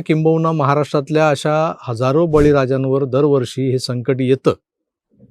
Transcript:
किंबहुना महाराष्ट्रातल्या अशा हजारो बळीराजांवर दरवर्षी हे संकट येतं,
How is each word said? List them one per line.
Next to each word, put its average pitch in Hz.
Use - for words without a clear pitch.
किंबहुना 160
महाराष्ट्रातल्या 151
अशा 156
हजारो 131
बळीराजांवर 139
दरवर्षी 131
हे 127
संकट 123
येतं, 131